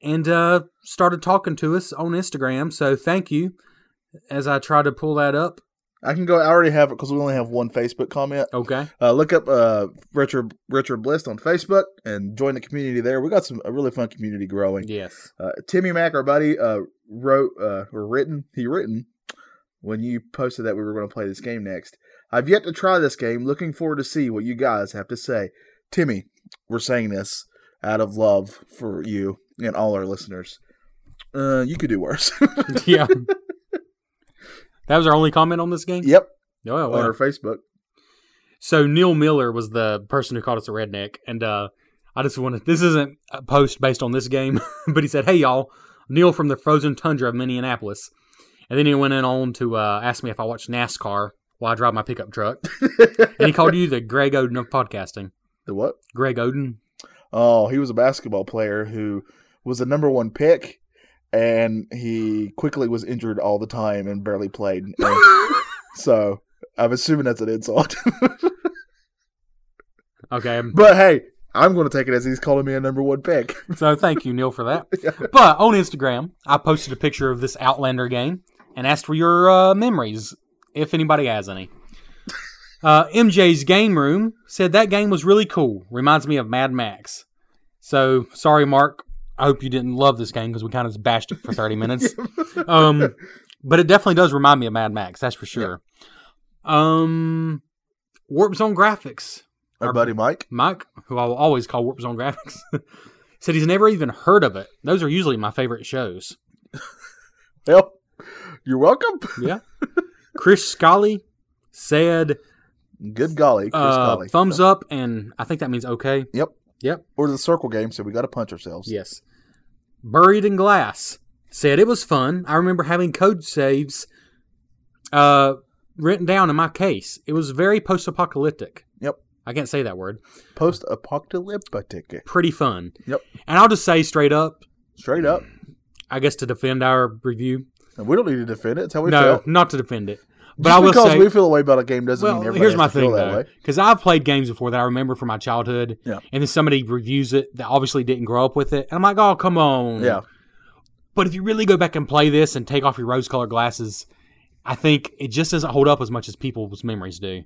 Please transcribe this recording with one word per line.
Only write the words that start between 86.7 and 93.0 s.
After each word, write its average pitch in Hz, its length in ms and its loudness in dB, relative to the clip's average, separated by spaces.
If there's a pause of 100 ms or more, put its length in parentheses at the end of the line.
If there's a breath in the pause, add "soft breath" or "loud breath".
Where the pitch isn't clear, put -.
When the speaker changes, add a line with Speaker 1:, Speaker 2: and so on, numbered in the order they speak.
Speaker 1:
Max." 113 520 -8 (560)
So, 131 540 2
sorry, 151 320 4
Mark. 143 380 2 (340)
I 131 60 -2
hope 139 180 2
you 131 80 -8
didn't 127 260 -4
love 135 220 2
this 117 140 -8
game 117 200 -6
'cause 113 120 -8
we 113 60 -8
kinda 123 200 -4
just 104 120 -14
bashed 113 300 -2
it - 60 -12
for - 160 -12
thirty 110 220 -4
minutes. 120 380 -2 (260)
Speaker 2:
<laughs> 247 280 -8
Speaker 1:
Um, 151 460 4 (500 loud breath)